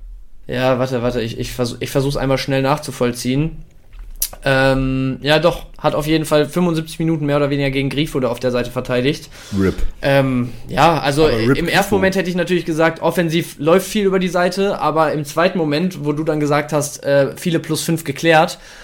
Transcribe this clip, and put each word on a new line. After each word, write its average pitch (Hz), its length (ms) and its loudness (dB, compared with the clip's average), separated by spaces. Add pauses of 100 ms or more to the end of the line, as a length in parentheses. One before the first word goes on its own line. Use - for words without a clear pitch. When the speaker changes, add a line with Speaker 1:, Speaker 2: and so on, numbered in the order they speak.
(480)
Speaker 1:
Ja, 127 320 2
warte, 127 220 -2
warte, 120 200 0
ich, 113 180 -4
ich - 140 -6
versuch, 123 260 -4
ich - 100 -6
versuch's 143 280 0
einmal 135 200 0
schnell 135 240 0
nachzuvollziehen. 135 1000 -2 (800)
Ähm, 131 760 2
ja 147 180 2
doch, - 280 0 (100)
hat - 180 0
auf 143 100 -2
jeden 156 200 2
Fall 151 220 2
fünfundsiebzig 165 520 -2
Minuten 160 260 0
mehr 143 120 2
oder 143 120 2
weniger 139 200 0
gegen 135 200 0
Grifo 143 300 -2
da 127 80 2
auf 117 140 -4
der 127 100 0
Seite 120 200 -2
verteidigt. 127 580 -2 (280)
Speaker 2:
rip. 95 180 2 (260)
Speaker 1:
Ähm, 135 480 2 (180)
ja, 156 320 4
also 143 280 2
Speaker 2:
Aber 120 100 2
rip 120 200 2
Speaker 1:
im 165 100 -2
ersten 190 240 0
Speaker 2:
Grifo. 208 40 4
Speaker 1:
Moment 190 220 2
hätte 180 120 0
ich 175 60 -4
natürlich 175 300 0
gesagt, 160 360 0
offensiv 165 560 0
läuft 175 300 4
viel 208 180 0
über 190 140 2
die 185 80 0
Seite, 180 540 0
aber 151 320 2
im 151 100 -2
zweiten 180 340 0
Moment, 156 460 -2
wo 147 80 0
du 151 140 -4
dann 156 160 0
gesagt 147 320 0
hast, 143 320 -4
äh, 139 320 2
viele 165 220 0
Plus 156 240 -4
fünf 160 200 -2
geklärt, 160 560 2 (240)